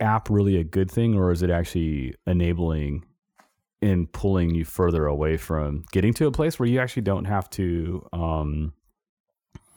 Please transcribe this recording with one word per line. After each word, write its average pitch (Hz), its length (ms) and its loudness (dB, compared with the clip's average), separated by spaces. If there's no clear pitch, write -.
app 110 280 0
really 101 280 4
a 85 60 2
good 95 280 0
thing, 117 240 2
or 92 160 4
is 85 100 0
it 90 80 2
actually 80 640 -2
enabling 82 800 0
and 90 300 2
pulling 90 420 0
you 82 120 0
further 85 400 0
away 78 320 0
from 76 540 -4
getting 101 220 2
to 151 140 0
a 135 40 0
place 156 280 -2
where 123 80 0
you 127 120 2
actually 123 240 -4
don't 98 220 0
have 98 260 -2
to, 87 600 -2
um, 78 640 -2